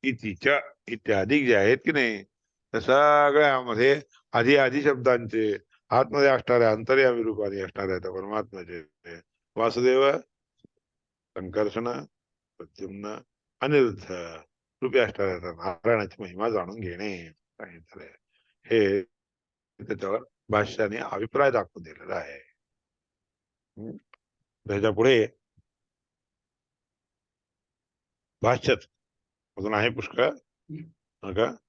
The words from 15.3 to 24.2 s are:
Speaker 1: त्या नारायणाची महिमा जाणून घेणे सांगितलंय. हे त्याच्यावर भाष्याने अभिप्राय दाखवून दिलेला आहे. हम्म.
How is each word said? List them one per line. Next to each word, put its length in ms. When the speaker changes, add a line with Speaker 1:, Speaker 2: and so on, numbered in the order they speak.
Speaker 1:
त्या 120
नारायणाची 720
महिमा 260
जाणून 300
घेणे 500
सांगितलंय. 840
हे 360
त्याच्यावर 360
भाष्याने 480
अभिप्राय 540
दाखवून 320
दिलेला 320
आहे. 220
हम्म. 160